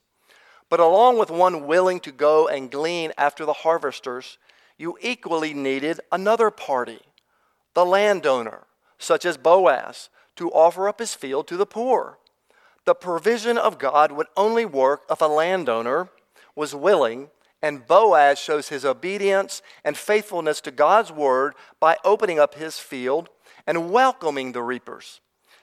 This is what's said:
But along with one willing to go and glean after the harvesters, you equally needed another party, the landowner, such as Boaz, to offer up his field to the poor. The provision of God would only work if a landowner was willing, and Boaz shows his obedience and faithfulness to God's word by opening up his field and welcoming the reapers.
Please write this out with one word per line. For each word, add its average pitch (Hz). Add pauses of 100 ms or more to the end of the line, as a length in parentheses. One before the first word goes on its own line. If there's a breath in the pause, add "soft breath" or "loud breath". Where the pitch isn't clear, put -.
(680 soft breath)
But 170
along 214
with 208
one 170
willing 180
to 147
go 151
and 135
glean 160
after 147
the 151
harvesters, 135 (400 soft breath)
you 165
equally 165
needed 139 (100)
another 208
party, 120 (720)
the 175
landowner, 175 (320)
such 165
as 170
Boaz, 160 (260 soft breath)
to 175
offer 170
up 208
his -
field 139
to 170
the 202
poor. 233 (680 soft breath)
The 180
provision 214
of 208
God 147
would 151 (100)
only 226
work 139
if 160
a 160
landowner 151 (440 soft breath)
was 147
willing, 143 (280)
and 147
Boaz 160
shows 151
his 139
obedience 190 (200 soft breath)
and 151
faithfulness 180
to 156
God's 165
word 143 (240 loud breath)
by 160
opening 196
up 147
his 156
field 139 (360 soft breath)
and 170
welcoming 160
the 123
reapers. - (420 soft breath)